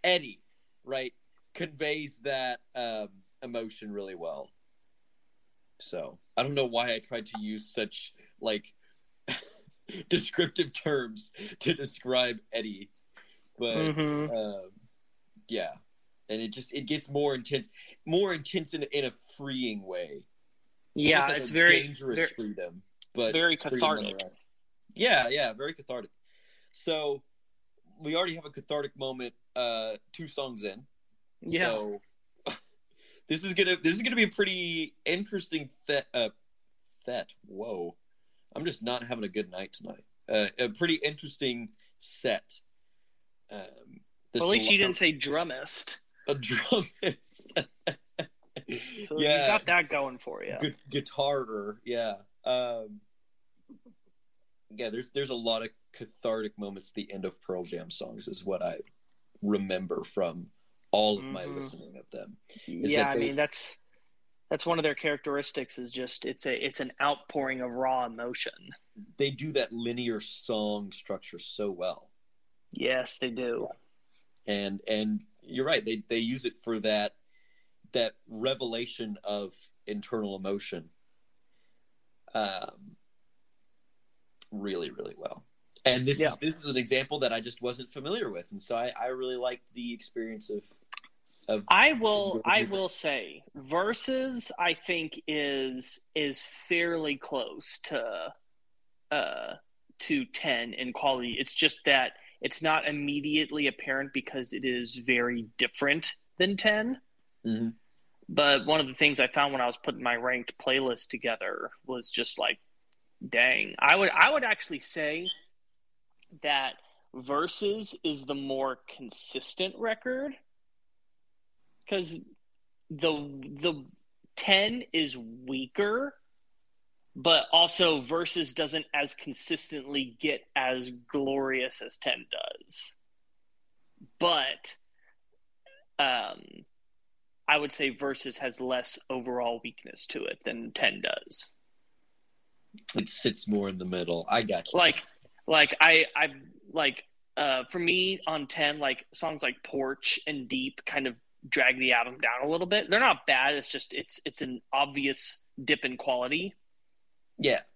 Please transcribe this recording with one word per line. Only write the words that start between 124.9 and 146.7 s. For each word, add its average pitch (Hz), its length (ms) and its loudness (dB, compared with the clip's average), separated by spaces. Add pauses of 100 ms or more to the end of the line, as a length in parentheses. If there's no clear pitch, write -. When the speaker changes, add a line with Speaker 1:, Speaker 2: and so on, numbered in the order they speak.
Speaker 2:
is 147 240 0
weaker, 135 960 -2 (1000)
but 151 360 6
also 170 480 6
Versus 160 540 0
doesn't 156 400 -2
as 143 200 0
consistently 139 1040 -4
get 147 240 -2 (140)
as 127 360 0 (200)
glorious 135 680 0
as - 160 -10
ten 123 340 -2
does. - 640 -8 (1200)
But, 156 580 2 (1200)
um, 120 420 0 (1040)
I 147 120 6
would 147 160 -2
say 139 160 0
Versus 135 480 -6
has 127 240 -6
less 127 360 -2 (120)
overall 123 540 -2
weakness - 440 -10
to - 160 -6
it - 220 -6
than 117 260 -6
ten - 300 0
does. - 540 -2 (1400)
Speaker 1:
It - 140 0
sits - 380 0
more 101 220 2
in 95 80 -6
the 92 80 -6
middle. 85 440 -2
I 113 120 4
got 98 320 -2
you. 180 60 4
Speaker 2:
Like, 170 240 6 (420)
like, 151 360 6
I, 160 240 10 (100)
I, 147 140 4 (420)